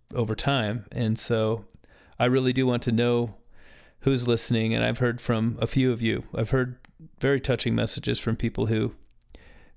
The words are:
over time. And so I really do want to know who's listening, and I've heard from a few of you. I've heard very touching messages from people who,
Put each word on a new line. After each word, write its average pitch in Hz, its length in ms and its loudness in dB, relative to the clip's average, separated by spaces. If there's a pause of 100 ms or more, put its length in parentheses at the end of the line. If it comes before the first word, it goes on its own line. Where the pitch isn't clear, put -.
(140)
over 113 220 -2
time. 117 560 -2
And 117 260 0
so 110 480 -2 (540)
I 120 60 4
really 131 280 4
do 131 140 2
want 120 160 0
to 123 80 0
know 120 460 2 (640)
who's 123 260 2
listening, 113 480 2
and 113 80 0
I've 117 160 -2
heard 120 200 0
from 113 400 0
a 120 60 2
few 127 260 2
of 117 120 -2
you. 113 220 -2 (100)
I've 110 160 -2
heard 127 260 0 (420)
very 135 220 2
touching 117 320 0
messages 113 460 -2
from 113 160 -2
people 117 320 -2
who, 113 260 0 (840)